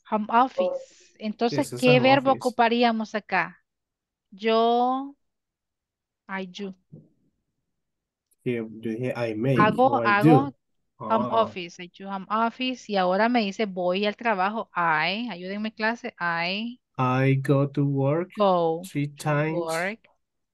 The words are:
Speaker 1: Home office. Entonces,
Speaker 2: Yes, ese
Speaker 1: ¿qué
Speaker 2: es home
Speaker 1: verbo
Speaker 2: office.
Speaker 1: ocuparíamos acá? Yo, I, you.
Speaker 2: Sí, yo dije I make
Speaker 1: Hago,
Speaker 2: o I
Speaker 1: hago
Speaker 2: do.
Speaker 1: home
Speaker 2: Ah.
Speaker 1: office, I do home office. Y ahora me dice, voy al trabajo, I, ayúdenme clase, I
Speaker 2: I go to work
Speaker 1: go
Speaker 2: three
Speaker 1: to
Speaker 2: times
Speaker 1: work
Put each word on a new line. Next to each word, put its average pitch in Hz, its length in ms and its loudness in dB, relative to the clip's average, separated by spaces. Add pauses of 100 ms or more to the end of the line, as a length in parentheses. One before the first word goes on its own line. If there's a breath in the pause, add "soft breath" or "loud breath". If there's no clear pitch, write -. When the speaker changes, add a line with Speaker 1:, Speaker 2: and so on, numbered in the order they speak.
Speaker 1:
Home 214 200 -2
office. - 880 -2
Entonces, 226 480 -2
Speaker 2:
Yes, - 60 -12
ese 254 180 4
Speaker 1:
¿qué 247 60 8
Speaker 2:
es 247 40 4
home - 20 4
Speaker 1:
verbo 269 280 6
Speaker 2:
office. - 0 -
Speaker 1:
ocuparíamos 233 840 2
acá? 180 440 -4 (720)
Yo, 240 840 0 (1120)
I, 190 160 -6
you. 190 280 -10 (1700)
Speaker 2:
Sí, 127 120 -2
yo 113 100 -6 (260)
dije 123 240 -4
I 117 200 -4
make 127 260 2
Speaker 1:
Hago, 214 240 2
Speaker 2:
o 262 120 2
I - 160 0
Speaker 1:
hago 208 400 6
Speaker 2:
do. - 0 - (560)
Speaker 1:
home 214 180 0
Speaker 2:
Ah. - 40 -8
Speaker 1:
office, 202 500 -4
I 175 80 -14
do 196 200 -18
home 190 200 -10
office. 233 600 -4
Y 208 80 -2
ahora 190 320 2
me 240 120 2
dice, 202 240 -2
voy 185 400 -2
al 208 100 -2
trabajo, 214 600 -2
I, 175 540 0
ayúdenme 202 440 -8
clase, 220 460 -4
I 180 600 -4 (200)
Speaker 2:
I 131 420 2
go 139 240 2
to 143 200 -2
work 143 520 -2
Speaker 1:
go 175 500 2
Speaker 2:
three 143 200 -4 (120)
Speaker 1:
to - 80 -8
Speaker 2:
times 160 640 -2
Speaker 1:
work 220 100 -12 (540)